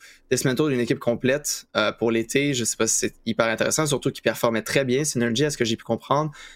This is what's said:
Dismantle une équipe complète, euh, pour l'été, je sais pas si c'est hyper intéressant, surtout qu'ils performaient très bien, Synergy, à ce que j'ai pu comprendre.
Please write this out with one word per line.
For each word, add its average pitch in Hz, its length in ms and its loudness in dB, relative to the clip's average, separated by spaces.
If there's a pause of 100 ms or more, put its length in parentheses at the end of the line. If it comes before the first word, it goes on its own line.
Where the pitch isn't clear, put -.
(300)
Dismantle 131 420 2
une 123 80 0
équipe 120 180 0
complète, 123 680 -2 (100)
euh, 104 160 2
pour 113 180 0
l'été, 135 440 0
je 120 100 -2
sais - 120 -2
pas 113 100 2
si - 100 0
c'est - 180 -2 (120)
hyper 113 200 2
intéressant, 120 400 0
surtout 143 240 0
qu'ils - 120 -14
performaient 113 400 0
très 139 220 0
bien, 127 180 0
Synergy, 120 420 0
à 151 60 0
ce - 80 -8
que 123 60 2
j'ai 113 120 0
pu - 80 -16
comprendre. 139 460 0 (260)